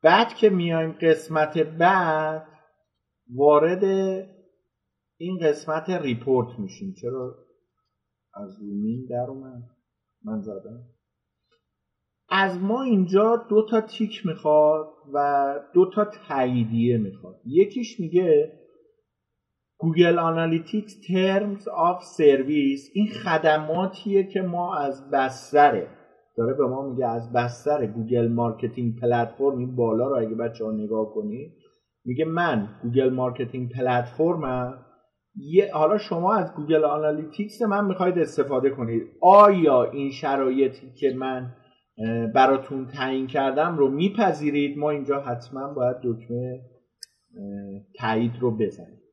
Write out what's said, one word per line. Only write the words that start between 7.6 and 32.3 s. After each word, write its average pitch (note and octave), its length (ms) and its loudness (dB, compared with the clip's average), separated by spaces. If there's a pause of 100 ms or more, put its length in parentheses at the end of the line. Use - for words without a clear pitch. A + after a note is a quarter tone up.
از G2+ 260 -18
رومین G#2+ 500 -6
در B2 180 -4
اومد؟ C3 340 -16 (640)
من G#2+ 160 -8
زدم. G#2+ 420 -14 (1500)
از F#3+ 340 0
ما A3+ 200 -2
اینجا G#3+ 680 2
دو G#3+ 200 4
تا A3+ 100 2
تیک - 460 -8
می‌خواد D3+ 600 2 (280)
و C#3 400 0 (200)
دو F#3 200 6
تا G3+ 100 2 (240)
تاییدیه A#2+ 680 0
می‌خواد. - 480 -8
یکیش G3+ 540 0
میگه D#3+ 520 2 (1300)
گوگل E3+ 400 4
آنالیتیکس E3 840 -2
terms G3 640 0
of F3 400 -2 (160)
service، C#3 640 2 (120)
این G#3 120 2
خدماتیه E3 1160 0
که F#3 180 -4
ما F3 340 -4
از C#3 340 -6
بستره، C3 760 2 (480)
داره A#2+ 180 0
به C#3 120 2
ما B2+ 240 -4
میگه B2+ 160 -2
از A#2 260 -6
بستر B2 540 -2
گوگل A2+ 420 0
مارکتینگ A#2 720 -4
پلتفرم، A#2+ 580 0
این B2+ 180 -6
بالا A#2 300 0
رو C#3 100 -2
اگه A2+ 180 -2
بچه‌ها A2+ 380 -6
نگاه G#2+ 420 -4
کنید، A2 380 -8 (520)
میگه B2+ 200 -4
من D#3+ 440 -2 (140)